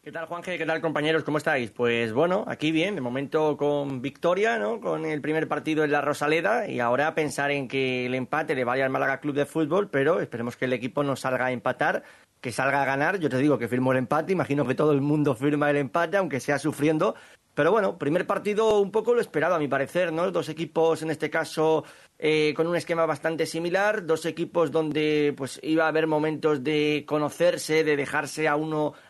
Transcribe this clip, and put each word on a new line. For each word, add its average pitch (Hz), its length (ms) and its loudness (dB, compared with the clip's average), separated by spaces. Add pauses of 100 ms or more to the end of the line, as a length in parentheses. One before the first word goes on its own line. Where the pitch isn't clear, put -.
¿Qué 147 100 -18
tal, 160 140 -8
Juanje? 170 320 -8
¿Qué 160 80 -4
tal, 160 160 0
compañeros? 156 420 0
¿Cómo 151 140 -2
estáis? 139 340 0
Pues 117 400 0
bueno, 175 380 2
aquí 151 240 -2
bien, 180 220 0
de 156 40 -4
momento 139 560 0
con 143 460 -2
victoria, 185 580 0
¿no? 214 220 -4
Con 160 240 -4
el 156 160 -4
primer 156 260 0
partido 151 380 0
en 147 80 0
la 147 80 2
Rosaleda 165 680 0
y 123 140 -4
ahora 131 340 2
pensar 143 360 -2
en 139 180 -4
que 127 380 -2
el 123 60 -2
empate 147 400 -2
le 127 120 0
vaya 131 180 0
al 135 60 0
Málaga 135 320 0
Club 147 120 -4
de 143 120 0
Fútbol, 160 440 0
pero 147 300 2
esperemos 120 380 -6
que 135 80 -4
el 127 80 0
equipo 127 300 -4
no 139 120 0
salga 127 300 -2
a 127 80 0
empatar, 147 500 -2 (380)
que 123 100 -6
salga 139 300 0
a 135 40 2
ganar. 147 340 0
Yo 147 100 0
te 127 80 0
digo 139 200 4
que 110 120 -4
firmo 127 240 2
el 131 60 2
empate, 151 340 0
imagino 143 340 0
que 127 80 0
todo 156 160 4
el 143 80 4
mundo 147 360 2
firma 147 340 0
el 143 80 2
empate, 170 400 0
aunque 143 240 0
sea 143 180 0
sufriendo. 156 560 0 (380)
Pero 151 180 4
bueno, 202 260 2
primer 160 300 0
partido 208 540 2
un 196 100 0
poco 220 220 0
lo 240 80 4
esperado, 160 340 0
a 160 40 0
mi 143 100 0
parecer, 139 420 0
¿no? 170 200 0
Dos 160 180 -2
equipos, 160 540 0
en 160 80 -4
este 147 180 -4
caso, 160 560 0 (320)
eh, 151 400 2
con 160 80 2
un 175 100 -2
esquema 165 300 0
bastante 160 400 -2
similar, 180 640 -2
dos 160 180 0
equipos 165 460 -2
donde, 151 680 0
pues, 131 240 -8
iba 160 240 2
a 156 40 2
haber 160 180 2
momentos 151 560 0
de 151 440 0
conocerse, 156 760 0
de 151 120 2
dejarse 143 520 -2
a 147 80 2
uno 151 380 -2 (160)